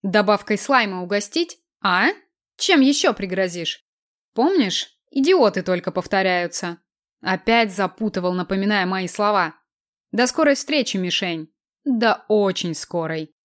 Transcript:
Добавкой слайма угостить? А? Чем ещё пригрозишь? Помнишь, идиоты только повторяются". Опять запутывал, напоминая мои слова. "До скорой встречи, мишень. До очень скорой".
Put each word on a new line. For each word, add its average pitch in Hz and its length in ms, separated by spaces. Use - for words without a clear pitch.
Добавкой 208 540
слайма 208 460
угостить? 208 560
А? 190 260
Чем - 220
ещё 269 320
пригрозишь? 180 720
Помнишь, 277 640
идиоты 269 520
только 180 280
повторяются". 180 880
Опять 214 520
запутывал, 185 600
напоминая 190 520
мои 185 220
слова. 202 500
"До 240 160
скорой 285 260
встречи, 277 420
мишень. 175 560
До 233 440
очень 190 460
скорой". 160 600